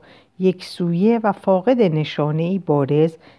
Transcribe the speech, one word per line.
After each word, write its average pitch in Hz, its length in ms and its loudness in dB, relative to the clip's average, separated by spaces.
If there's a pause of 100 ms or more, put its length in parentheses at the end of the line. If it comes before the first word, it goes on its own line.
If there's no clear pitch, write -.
(400)
یکسویه 185 840 0
و 208 80 0
فاقد 196 500 0
نشانه‌ای 156 800 -2
بارز 151 560 0 (240)